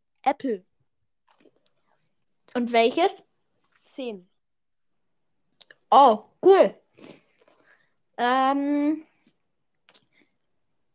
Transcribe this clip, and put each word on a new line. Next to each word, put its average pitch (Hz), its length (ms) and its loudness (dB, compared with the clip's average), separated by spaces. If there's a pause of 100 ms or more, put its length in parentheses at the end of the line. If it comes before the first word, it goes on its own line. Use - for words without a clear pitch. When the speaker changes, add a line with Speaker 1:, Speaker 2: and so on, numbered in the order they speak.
(220)
Speaker 1:
Apple. 240 420 -4 (1900)
Speaker 2:
Und 240 180 -6
welches? 247 420 0 (680)
Speaker 1:
Zehn. 202 440 -16 (1600)
Speaker 2:
Oh, 233 340 4 (180)
cool. 349 320 4 (1400)
Ähm, 277 880 -4 (1900)